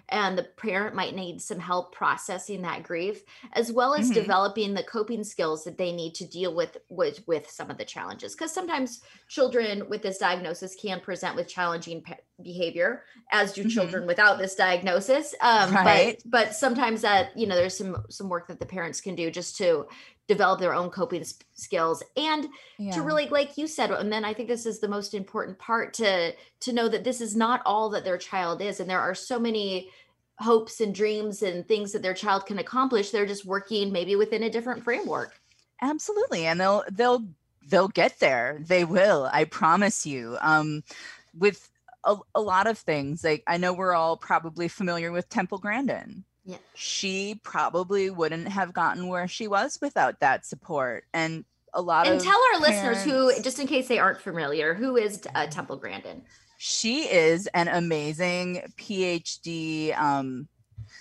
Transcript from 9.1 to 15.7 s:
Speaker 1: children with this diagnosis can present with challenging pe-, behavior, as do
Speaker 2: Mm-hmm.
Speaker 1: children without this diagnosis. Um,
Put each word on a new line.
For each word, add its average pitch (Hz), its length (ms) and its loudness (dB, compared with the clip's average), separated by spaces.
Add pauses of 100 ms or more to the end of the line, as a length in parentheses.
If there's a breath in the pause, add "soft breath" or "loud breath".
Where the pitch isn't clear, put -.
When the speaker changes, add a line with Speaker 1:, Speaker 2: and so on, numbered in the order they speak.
Speaker 1:
children 226 600 0
with 208 140 -6
this 190 160 -4
diagnosis 180 560 -2
can 185 260 -6
present 180 360 -6
with 170 120 -4
challenging 170 540 -4
pe-, 165 140 -14 (260)
behavior, 170 640 -2 (280 loud breath)
as 202 220 2
do 196 80 -6
Speaker 2:
Mm-hmm. 214 80 0
Speaker 1:
children 185 360 0
without 196 320 4
this 190 160 -4
diagnosis. 190 840 2
Um, 208 340 6